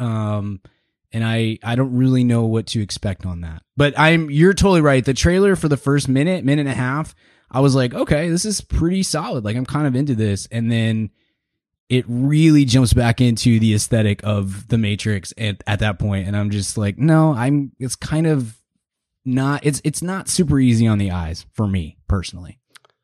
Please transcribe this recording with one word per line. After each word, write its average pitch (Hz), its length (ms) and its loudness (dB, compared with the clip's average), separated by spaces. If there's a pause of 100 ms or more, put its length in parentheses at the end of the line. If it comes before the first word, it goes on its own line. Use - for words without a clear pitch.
Um, 107 600 -4 (520)
and 113 120 -2
I, 113 400 -2
I 117 120 -4
don't 131 200 -2
really 127 280 4
know 117 220 2
what 113 220 -2
to 117 140 -4
expect 95 440 -6
on 87 140 -8
that. 82 220 -12 (140)
But 143 220 2
I'm, 160 320 2
you're 165 240 4
totally 185 280 4
right. 135 220 4
The 135 100 0
trailer 185 420 2
for 160 120 -2
the 143 80 0
first 139 320 -2
minute, 147 360 0
minute 143 180 2
and 139 80 -4
a 123 40 -4
half, 131 400 -4 (360)
I 131 100 -2
was 139 160 4
like, 123 180 0
"Okay, 170 340 -2
this 175 160 -2
is 214 160 -4
pretty 180 440 -2
solid. 160 400 -6
Like, 107 120 -2
I'm 127 80 -2
kind 147 220 -2
of 127 80 0
into 139 220 0
this." 104 340 -2
And 117 200 -2
then 110 400 0 (800)
it 123 180 0
really 143 600 4
jumps 127 260 4
back 120 300 2
into 117 360 4
the 110 140 4
aesthetic 107 500 0
of 101 460 -4
The 120 80 0
Matrix 104 600 -2
at, 107 280 -6
at 104 120 -2
that 107 200 -2
point. 98 280 -2
And 101 100 -4
I'm 104 140 -2
just 101 260 -4
like, 101 220 -4
"No, 160 340 4
I'm, 135 460 -2
it's 127 180 -8
kind 160 300 -4
of 131 280 -2 (680)
not, 135 400 -2
it's, 147 200 0
it's 151 180 -4
not 185 260 -6
super 147 320 2
easy 117 260 4
on 107 120 2
the 98 120 -2
eyes 82 440 -6
for 107 120 -2
me 90 300 -4 (100)
personally." 87 520 -6 (460)